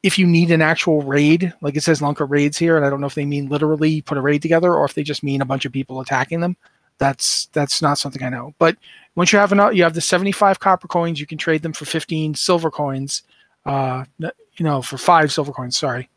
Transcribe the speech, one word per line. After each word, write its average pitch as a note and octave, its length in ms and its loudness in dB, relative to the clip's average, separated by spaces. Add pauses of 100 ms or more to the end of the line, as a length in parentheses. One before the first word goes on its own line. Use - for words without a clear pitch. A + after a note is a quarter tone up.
if - 160 2
you F#3 80 4
need E3+ 240 4
an D#3+ 100 4
actual D#3 400 2
raid. D3 640 2
Like, C#3+ 140 -4
it D3+ 60 -2
says D#3+ 180 2
lunker C#3+ 280 -2
raids C#3+ 300 0
here, E3 180 4
and D3 80 2
I C#3 60 2
don't C#3 100 -4
know C#3+ 60 -4
if C#3 80 -8
they D3 100 -4
mean C#3+ 240 -4
literally D#3 540 0
put D3 160 -4
a - 20 -2
raid D3 220 2
together E3 320 2
or D3+ 100 4
if C#3 80 -2
they D3+ 100 -4
just C#3+ 200 -6
mean C#3 180 -2
a C3+ 60 -2
bunch C3+ 180 -4
of B2+ 80 -6
people C3+ 280 -6
attacking C3+ 400 -4
them. F3+ 180 -4 (400)
That's, - 540 -2
that's D3 300 -2
not C#3+ 160 0
something C3+ 240 -8
I B2+ 80 -6
know. B2+ 280 -12
But E3 200 -4 (380)
once F3 140 2
you G#3 80 4
have G3+ 140 4
enough, G3+ 220 4
you F3+ 80 4
have E3 100 4
the E3 80 -4
seventy-five G3 600 0
copper F#3 280 0
coins, E3+ 320 -4
you D3 60 -10
can D#3 100 -12
trade D#3 240 -2
them D#3+ 140 -8
for D3+ 100 -12
fifteen D#3 500 -4
silver E3 360 0
coins. C#3 520 -6 (440)
Uh, C3+ 400 -4 (160)
n-, E3 80 -6 (260)
you E3+ 80 -4
know, C#3+ 160 0
for C3 160 -10
five D#3+ 340 4
silver C#3+ 220 -4
coins, B2 240 -6
sorry. B2+ 400 -4